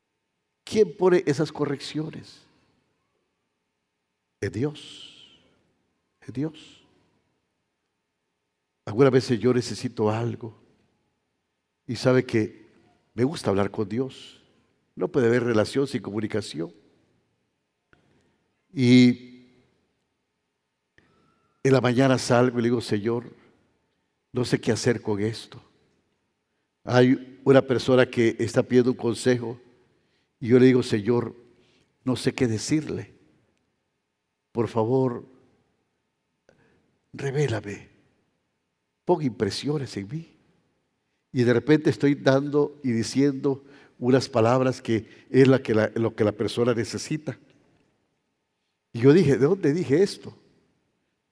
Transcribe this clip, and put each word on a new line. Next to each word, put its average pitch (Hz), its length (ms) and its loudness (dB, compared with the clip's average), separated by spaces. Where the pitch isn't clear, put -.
¿Quién 202 340 0
pone 180 300 2
esas 147 240 -2
correcciones? 147 880 -10
Es 98 100 -6
Dios. - 880 -10
Es 117 120 -18
Dios. 151 500 -10
Algunas 120 280 4
veces 127 260 2
yo 120 140 2
necesito 117 560 -4
algo 110 480 -8
y 120 80 -8
sabe 127 280 2
que - 460 -6
me 110 80 -2
gusta 156 260 -4
hablar 101 220 0
con 107 180 -6
Dios. - 540 -10
No 175 120 -6
puede 139 180 0
haber 117 180 4
relación 117 440 0
sin 101 160 -8
comunicación. 107 680 -8
Y 123 760 4
en 135 100 4
la 131 80 4
mañana 123 380 2
salgo 123 400 2
y - 20 0
le 117 60 2
digo, 120 120 0
"Señor, 110 560 -6
no 123 140 -2
sé 135 160 -2
qué - 100 -2
hacer 110 300 0
con 104 180 -6
esto." - 440 -8
Hay 127 600 2
una 135 200 6
persona 127 440 2
que 117 320 0
está 113 220 -2
pidiendo 123 300 2
un 120 60 -4
consejo 117 640 -4
y 110 100 -6
yo 123 100 6
le 127 80 8
digo, 123 160 4
"Señor, 113 520 -2
no 127 120 -4
sé - 200 -4
qué 131 120 -2
decirle. 110 680 -6
Por 113 160 -2
favor, 120 580 -2
revélame, 123 760 -6
pon 175 180 0
impresiones 127 720 -4
en 98 100 -10
mí." 156 280 -14
Y 123 120 0
de 120 100 4
repente 151 380 2
estoy 143 240 0
dando 143 680 -2
y 127 80 -4
diciendo 135 720 -2
unas 127 280 2
palabras 127 540 0
que - 480 -6
es 131 180 6
la 131 140 4
que 117 140 -2
la, 107 180 2
lo 113 220 -4
que 113 80 0
la 104 80 2
persona 117 420 -2
necesita. 117 640 -8
Y 117 80 -8
yo 135 120 8
dije, 143 240 4
"¿De 120 80 0
dónde 175 260 0
dije 151 300 0
esto? - 340 -6